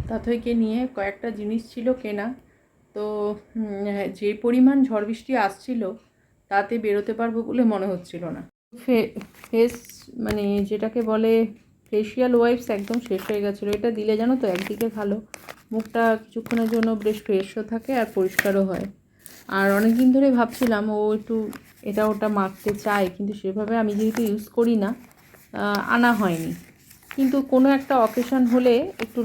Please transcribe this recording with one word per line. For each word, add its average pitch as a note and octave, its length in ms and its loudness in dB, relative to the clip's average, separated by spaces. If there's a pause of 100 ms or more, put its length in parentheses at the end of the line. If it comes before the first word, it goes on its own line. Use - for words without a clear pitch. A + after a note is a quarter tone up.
তাথইকে A#3 440 -2
নিয়ে A3+ 420 0
কয়েকটা G3+ 340 -6
জিনিস G#3+ 320 -4 (120)
ছিল B3+ 200 0
কেনা। G#3+ 400 -6 (600)
তো, G#3 420 -4 (200)
উম, G3+ 580 -4
যে G#3 200 -2
পরিমাণ B3+ 500 4
ঝড় G#3+ 220 0
বৃষ্টি A#3 320 -4
আসছিল, G#3 540 -2 (580)
তাতে G3 280 0
বেরোতে G#3 360 -2
পারবো A3+ 280 -2
বলে A#3+ 220 0
মনে G3+ 220 2
হচ্ছিল F3 400 -6
না। E3 240 -10 (360)
ফে-, A3+ 340 0 (320)
ফেস A#3 220 4 (440)
মানে G3+ 480 -2
যেটাকে A3 360 -2
বলে A3+ 440 2 (480)
ফেসিয়াল A#3+ 460 0
ওয়াইপস A#3+ 280 2 (100)
একদম G3+ 200 -4 (100)
শেষ F#3+ 220 -2
হয়ে G#3 160 -2
গেছিলো। G3+ 320 -4
এটা A#3 200 0
দিলে G#3+ 240 0
জানো B3 200 2
তো A#3+ 40 -2 (100)
একদিকে G3+ 320 -4 (100)
ভালো, G#3 180 -2 (580)
মুখটা A3 300 -2 (200)
কিছুক্ষণের A3+ 500 -2
জন্য A3+ 160 2 (160)
বেশ G#3+ 200 0
ফ্রেশও G3 460 -2
থাকে A3+ 200 -6 (100)
আর A3 60 -2 (100)
পরিষ্কারও G3 520 0
হয়। F#3+ 160 -4 (720)
আর G3 100 2 (100)
অনেক A3+ 220 4
দিন B3+ 160 6
ধরে C#4 120 6 (100)
ভাবছিলাম A#3 460 0 (140)
ও - 20 -2 (180)
একটু A3 180 -4 (540)
এটা G#3+ 220 0
ওটা G#3+ 160 -2 (120)
মাখতে G3 320 -4 (140)
চায়, G3+ 300 2
কিন্তু G3+ 260 -6
সেভাবে G#3 320 -4 (100)
আমি G#3 160 0
যেহেতু A3 300 0
ইউজ G#3+ 160 -4 (120)
করি A#3 260 4
না, G3 80 0
আহ, - 880 -6 (160)
আনা A#3+ 240 4
হয়নি। E3 320 0 (640)
কিন্তু C4+ 220 2 (160)
কোনো C4 140 6 (100)
একটা C4+ 160 -2 (140)
অকেশন B3 340 0 (120)
হলে B3 200 6 (320)
একটু A#3+ 200 -4